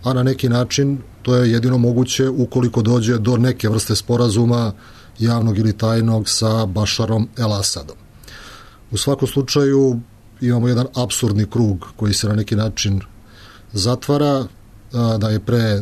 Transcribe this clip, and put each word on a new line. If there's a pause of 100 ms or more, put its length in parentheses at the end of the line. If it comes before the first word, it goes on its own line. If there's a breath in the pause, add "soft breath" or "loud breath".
a
na
neki
način (240)
to
je
jedino
moguće
ukoliko
dođe
do
neke
vrste
sporazuma, (460 loud breath)
javnog
ili
tajnog,
sa
Bašarom (100)
El
Asadom. (960 loud breath)
U
svakom
slučaju (420)
imamo
jedan
apsurdni
krug
koji
se
na
neki
način (720 loud breath)
zatvara, (480)
a,
da
je
pre